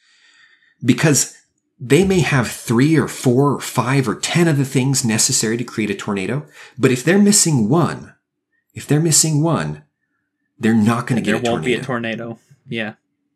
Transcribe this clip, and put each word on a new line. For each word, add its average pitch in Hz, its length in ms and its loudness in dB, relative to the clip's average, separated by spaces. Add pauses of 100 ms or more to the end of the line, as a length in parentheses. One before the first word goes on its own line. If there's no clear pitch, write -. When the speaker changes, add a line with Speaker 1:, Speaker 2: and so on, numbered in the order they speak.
(840)
Speaker 1:
Because - 540 0 (420)
they 139 280 2
may 190 140 2
have 131 300 0
three 135 460 2
or 120 120 2
four 135 440 2
or 101 80 -4
five 127 480 -2
or 98 60 -2
ten - 340 0
of 147 80 2
the 139 80 0
things 131 400 -2
necessary 110 540 0
to 123 60 -6
create 107 260 -4
a 98 40 -2
tornado, 104 520 -6 (320)
but 131 120 2
if 127 140 -2
they're 185 140 4
missing 165 500 4
one, 104 460 -2 (580)
if - 140 -16
they're 147 140 2
missing 160 420 2
one, 82 420 -2 (720)
they're 110 160 2
not 117 320 2
gonna 117 140 0
Speaker 2:
There 104 180 -2
Speaker 1:
get 120 80 -4
a 117 40 2
Speaker 2:
won't 117 140 -2
be 123 100 0
a - 80 -6
Speaker 1:
tornado. 117 420 -6
Speaker 2:
tornado. 117 160 -14 (260)
Yeah. 113 280 -8 (420)